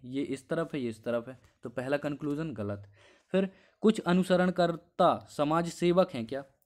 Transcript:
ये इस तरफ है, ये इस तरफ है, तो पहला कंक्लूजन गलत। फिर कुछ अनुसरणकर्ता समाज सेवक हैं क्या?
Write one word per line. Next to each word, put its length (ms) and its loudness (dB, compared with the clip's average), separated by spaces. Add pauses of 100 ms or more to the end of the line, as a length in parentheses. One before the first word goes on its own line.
ये 180 -6
इस 260 -8
तरफ 240 -4
है, 80 -4
ये 80 -4
इस 140 -12
तरफ 260 -4
है, 100 -20 (240)
तो 60 -10
पहला 280 -2
कंक्लूजन 560 -6
गलत। 340 -8 (460)
फिर 160 2 (340)
कुछ 180 4
अनुसरणकर्ता 1300 2
समाज 400 0
सेवक 420 2
हैं 160 -6
क्या? 160 -8 (220)